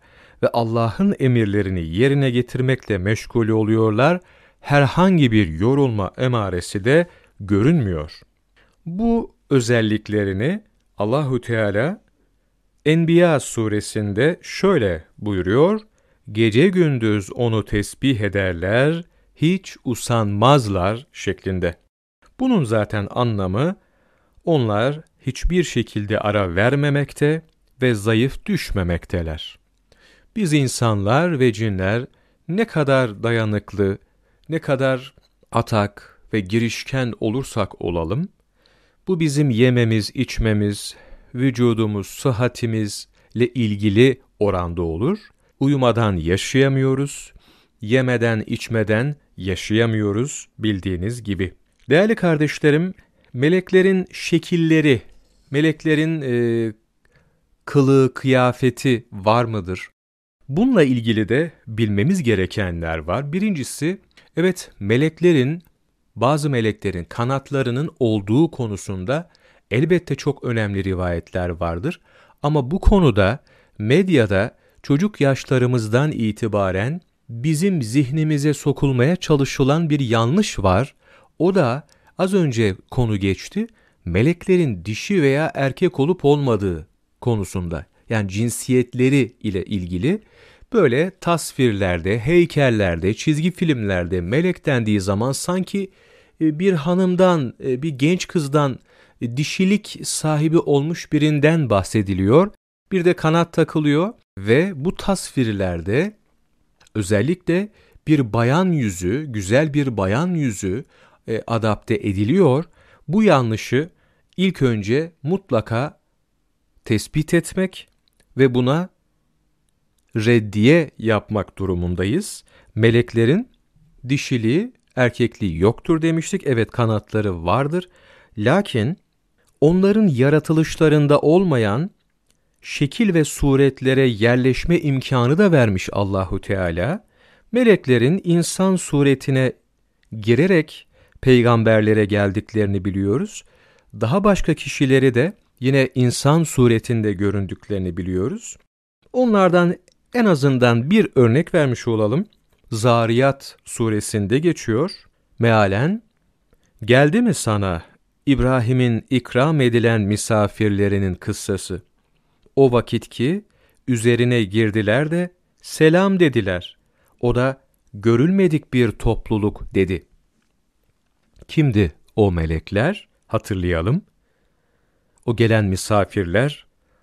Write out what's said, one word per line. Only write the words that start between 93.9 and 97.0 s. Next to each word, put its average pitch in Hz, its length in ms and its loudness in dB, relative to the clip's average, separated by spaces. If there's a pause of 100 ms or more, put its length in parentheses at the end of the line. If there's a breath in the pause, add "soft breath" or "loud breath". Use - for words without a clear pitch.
melek 151 460 -2
dendiği 110 340 0
zaman 101 320 -2
sanki, 185 580 -4 (500 soft breath)
e, 156 180 0
bir 190 140 2
hanımdan, 180 800 2 (100)